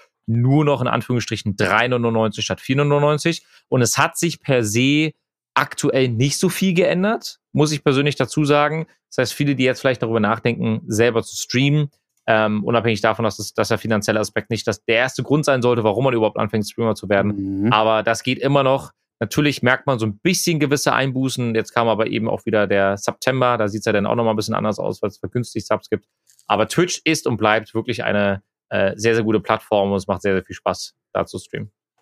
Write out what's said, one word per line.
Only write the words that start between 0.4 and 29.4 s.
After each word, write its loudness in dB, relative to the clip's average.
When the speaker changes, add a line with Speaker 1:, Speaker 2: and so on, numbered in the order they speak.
Speaker 1:
noch 0
in -2
Anführungsstrichen -2
drei 2
neunundneunzig 0
statt -4
vier -2
neunundneunzig. 0
Und 2
es 2
hat 0
sich -4
per 2
se 2
aktuell 0
nicht 0
so 2
viel 0
geändert, 0
muss 2
ich -4
persönlich 2
dazu -2
sagen. 2
Das -8
heißt, -2
viele, 0
die 0
jetzt 0
vielleicht 0
darüber 0
nachdenken, 0
selber 2
zu -16
streamen, 0
ähm, 2
unabhängig 0
davon, 0
dass -4
es, -10
dass 0
der 0
finanzielle 0
Aspekt -4
nicht -4
das, -2
der 2
erste 0
Grund 2
sein 2
sollte, 2
warum 2
man 2
überhaupt 0
anfängt, -2
Streamer -2
zu -10
werden. 0
Speaker 2:
Mhm. 2
Speaker 1:
Aber 2
das -2
geht -2
immer 2
noch. -2
Natürlich -2
merkt 0
man 0
so -2
ein -4
bisschen 0
gewisse 0
Einbußen. -2
Jetzt -4
kam 2
aber 0
eben -2
auch -6
wieder 2
der 2
September. 0
Da 0
sieht's -6
ja 2
dann 2
auch 0
nochmal 2
ein -2
bisschen -4
anders -2
aus, -6
weil -2
es -10
vergünstigt -6
Subs -4
gibt. -4
Aber 2
Twitch -2
ist -2
und 0
bleibt 0
wirklich -4
eine, 0
äh, 0
sehr, 2
sehr 2
gute 2